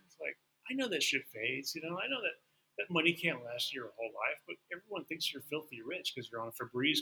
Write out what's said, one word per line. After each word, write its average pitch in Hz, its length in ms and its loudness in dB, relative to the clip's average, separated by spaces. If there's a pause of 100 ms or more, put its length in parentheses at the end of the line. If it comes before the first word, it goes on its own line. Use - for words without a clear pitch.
It's - 140 -20
like, 143 180 -4 (320)
I 262 40 0
know 262 140 2
that 160 140 2
shit 139 320 4
fades, 127 400 -2
you 156 80 -8
know? 170 160 -4
I 214 100 -2
know 254 140 -2
that, 170 120 0 (440)
that 202 120 -4
money 170 220 8
can't 160 320 0
last 120 280 -2
your 123 240 -4
whole 113 160 -2
life, 117 240 0 (100)
but 175 100 -8 (160)
everyone 185 320 -6
thinks 160 280 -2
you're 139 100 -10
filthy 147 400 -6
rich 151 320 -4
'cause 120 160 -6
you're 113 120 -4
on 117 100 -4
Febreze 135 500 4